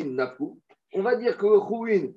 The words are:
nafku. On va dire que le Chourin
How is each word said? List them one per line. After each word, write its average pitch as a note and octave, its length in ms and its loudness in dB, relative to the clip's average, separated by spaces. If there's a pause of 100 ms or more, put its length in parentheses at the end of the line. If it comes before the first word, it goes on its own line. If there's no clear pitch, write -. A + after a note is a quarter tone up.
nafku. B2+ 540 -6 (340)
On F#3+ 80 -2
va B3 140 2
dire A#3 220 -2
que G3+ 80 -2
le G#3 140 6
Chourin G#3+ 580 -2